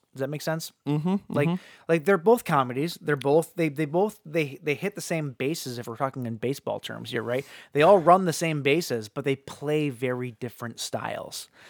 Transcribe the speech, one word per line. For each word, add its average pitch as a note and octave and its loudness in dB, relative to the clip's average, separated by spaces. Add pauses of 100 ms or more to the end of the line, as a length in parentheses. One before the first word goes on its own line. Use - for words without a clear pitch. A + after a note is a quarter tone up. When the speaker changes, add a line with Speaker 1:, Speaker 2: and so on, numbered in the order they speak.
(140)
Speaker 1:
Does C3+ -8
that C3+ -4
make D3+ -6
sense? D#3+ -4 (160)
Speaker 2:
Mm-hmm, D#3 0 (120)
Speaker 1:
Like, D3 2
Speaker 2:
mm-hmm. F3+ 0 (240)
Speaker 1:
like, E3 2
they're G3 6
both A3 4
comedies. C#3 0
They're D3 0
both, C#3+ 2
they, E3 2
they D3 -2
both, F3+ -2
they, D3 -4
they D3+ -2
hit F3+ -6
the E3 -10
same D#3 -4
bases C3 -4
if A#2+ -10
we're A2+ -10
talking C3+ -4
in A2+ -6
baseball A#2 -4
terms A2+ -12
here, A#2+ -4
right? A#2+ -4 (300)
They C#3+ 4
all F#3+ 10
run F3+ 6
the E3 2
same D#3 -2
bases, C3+ 0
but C#3+ -6
they C#3 2
play D3 -4
very B2 -4
different A2+ -10
styles. - -8 (200)